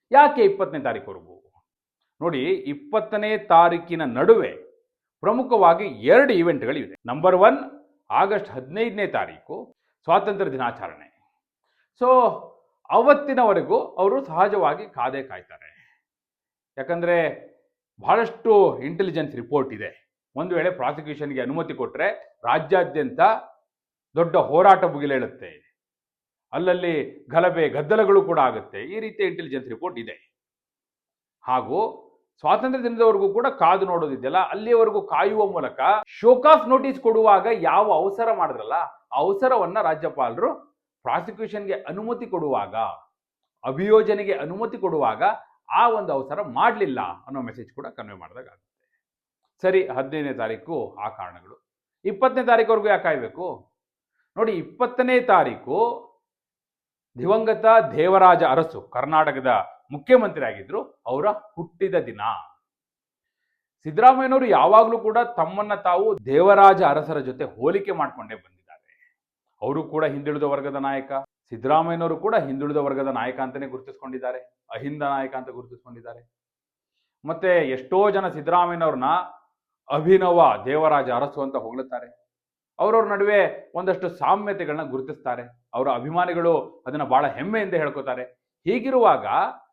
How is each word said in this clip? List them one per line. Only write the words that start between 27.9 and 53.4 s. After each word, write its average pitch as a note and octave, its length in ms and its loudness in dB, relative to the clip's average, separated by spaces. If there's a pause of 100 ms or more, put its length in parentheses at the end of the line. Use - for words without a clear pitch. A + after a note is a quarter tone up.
ಕೂಡ E3 180 -2
ಆಗುತ್ತೆ. A#2+ 440 -2
ಈ F#3 160 -12
ರೀತಿಯ G#3 280 -4
ಇಂಟೆಲಿಜೆನ್ಸ್ D#3 420 -10
ರಿಪೋರ್ಟ್ F3 300 -12
ಇದೆ. - 340 -18 (1080)
ಹಾಗೂ C3 580 -4 (400)
ಸ್ವಾತಂತ್ರ್ಯ B3 440 -2
ದಿನದವರೆಗೂ A3 500 2
ಕೂಡ A#3+ 140 0
ಕಾದು F#3+ 380 2
ನೋಡೋದಿದೆಯಲ್ಲ, D3+ 520 -4
ಅಲ್ಲಿಯವರೆಗೂ G#3+ 720 0
ಕಾಯುವ G#3 380 0
ಮೂಲಕ D#3+ 340 -6 (280)
ಶೋಕಾಸ್ B3+ 600 6
ನೋಟಿಸ್ C4 340 0
ಕೊಡುವಾಗ G#3+ 500 4
ಯಾವ F#3 420 2
ಅವಸರ G3 400 0
ಮಾಡಿದ್ರಲ್ಲ, B2+ 400 -4
ಆ D#3+ 240 -6 (140)
ಅವಸರವನ್ನ G3 720 0
ರಾಜ್ಯಪಾಲರು D#3 720 -2 (480)
ಪ್ರಾಸಿಕ್ಯೂಷನ್‌ಗೆ G3 720 -8
ಅನುಮತಿ A3 520 -10
ಕೊಡುವಾಗ, B2 500 -4 (920)
ಅಭಿಯೋಜನೆಗೆ G3+ 680 2
ಅನುಮತಿ F#3 440 -8
ಕೊಡುವಾಗ D3 460 -2 (480)
ಆ A3+ 180 2
ಒಂದು G3+ 240 -2
ಅವಸರ C#3 280 -6
ಮಾಡ್ಲಿಲ್ಲ F3 600 -2
ಅನ್ನೋ G2 400 -12
ಮೆಸೇಜ್ A#2 320 -16
ಕೂಡ C3+ 140 -16
ಕನ್ವೆ G#2 260 -16
ಮಾಡಿದಾಗ F2+ 340 -20
ಆಗುತ್ತೆ. - 260 -20 (880)
ಸರಿ, F#3 260 2
ಹದಿನೈದನೇ C3+ 460 -6
ತಾರೀಕು A2+ 680 -8
ಆ G#2+ 80 -6
ಕಾರಣಗಳು. F2+ 540 -18 (420)
ಇಪ್ಪತ್ತನೇ B3+ 400 -2
ತಾರೀಕುವರೆಗೂ A3 420 2
ಯಾಕೆ F#3 160 2
ಕಾಯ್ಬೇಕು? D#3 680 -8 (640)